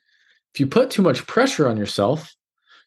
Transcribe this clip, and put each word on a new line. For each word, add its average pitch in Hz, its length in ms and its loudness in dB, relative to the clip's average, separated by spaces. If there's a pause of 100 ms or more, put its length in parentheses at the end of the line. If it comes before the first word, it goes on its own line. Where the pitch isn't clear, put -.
(520)
If - 80 -4
you 135 60 0
put 262 240 2
too 208 120 0
much 151 240 0
pressure 233 420 0
on 113 80 -2
yourself, 107 580 -2 (520)